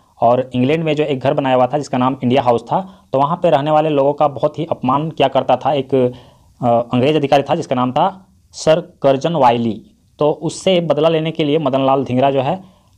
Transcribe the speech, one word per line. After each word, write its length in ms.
और 340
इंग्लैंड 300
में 120
जो 80
एक 160
घर 140
बनाया 220
हुआ 100
था 120
जिसका 200
नाम 240
इंडिया 200
हाउस 200
था, 500
तो 60
वहाँ 180
पे 140
रहने 200
वाले 180
लोगों 240
का 160
बहुत 300
ही 120
अपमान 400
किया 180
करता 280
था 160
एक, 220
अ, 720
अंग्रेज 500
अधिकारी 260
था 120
जिसका 200
नाम 180
था 360
सर 280
कर्जन 520
वाइली। 580
तो 120
उससे 500
बदला 280
लेने 220
के 140
लिए 140
मदन 220
लाल 240
धिंगरा 260
जो 120
है 220